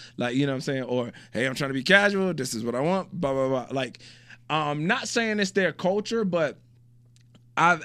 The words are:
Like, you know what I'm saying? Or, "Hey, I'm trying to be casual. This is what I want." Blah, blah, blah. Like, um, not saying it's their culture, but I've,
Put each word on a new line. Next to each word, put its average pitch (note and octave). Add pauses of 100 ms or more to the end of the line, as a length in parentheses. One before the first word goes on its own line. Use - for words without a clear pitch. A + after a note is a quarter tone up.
(160)
Like, A#2+
you C#3+
know C#3
what C3
I'm A#2+
saying? C3+
Or, A#2+ (200)
"Hey, A#2+
I'm B2+
trying C3+
to -
be C3
casual. G3
This C3
is A2+
what A#2
I B2+
want." F3+
Blah, C3+
blah, C3+
blah. B2+
Like, B2+ (500)
um, D3+
not A#3
saying A3
it's G3
their F3+
culture, G#3+
but E3 (1000)
I've, E3